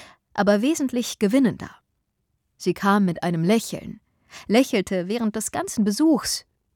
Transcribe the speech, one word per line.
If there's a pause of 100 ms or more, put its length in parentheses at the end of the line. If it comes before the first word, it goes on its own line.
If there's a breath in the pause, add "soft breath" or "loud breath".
(340 loud breath)
aber
wesentlich
gewinnender. (880)
Sie
kam
mit
einem
Lächeln, (460 loud breath)
lächelte
während
des
ganzen
Besuchs, (280)